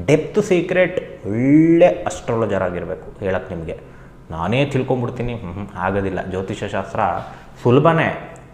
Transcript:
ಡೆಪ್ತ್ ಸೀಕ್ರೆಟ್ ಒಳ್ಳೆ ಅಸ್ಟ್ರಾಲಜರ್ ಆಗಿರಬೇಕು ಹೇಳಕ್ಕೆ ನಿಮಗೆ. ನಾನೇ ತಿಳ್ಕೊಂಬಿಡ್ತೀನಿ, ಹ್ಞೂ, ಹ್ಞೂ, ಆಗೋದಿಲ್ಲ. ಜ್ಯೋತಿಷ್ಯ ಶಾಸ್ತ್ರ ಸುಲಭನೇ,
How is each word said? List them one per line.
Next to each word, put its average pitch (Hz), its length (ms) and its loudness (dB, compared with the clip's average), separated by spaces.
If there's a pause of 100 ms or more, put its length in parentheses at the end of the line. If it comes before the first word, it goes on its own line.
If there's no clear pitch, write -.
ಡೆಪ್ತ್ 151 400 0
ಸೀಕ್ರೆಟ್ 180 800 0
ಒಳ್ಳೆ 156 640 6
ಅಸ್ಟ್ರಾಲಜರ್ 110 760 0
ಆಗಿರಬೇಕು 87 560 -6
ಹೇಳಕ್ಕೆ 92 360 -4
ನಿಮಗೆ. 82 240 -8 (520)
ನಾನೇ 95 340 0
ತಿಳ್ಕೊಂಬಿಡ್ತೀನಿ, 123 680 -2
ಹ್ಞೂ, 87 180 -10
ಹ್ಞೂ, 98 280 -10
ಆಗೋದಿಲ್ಲ. 95 500 -2
ಜ್ಯೋತಿಷ್ಯ 98 380 -6
ಶಾಸ್ತ್ರ 98 320 -6 (640)
ಸುಲಭನೇ, 143 760 4 (140)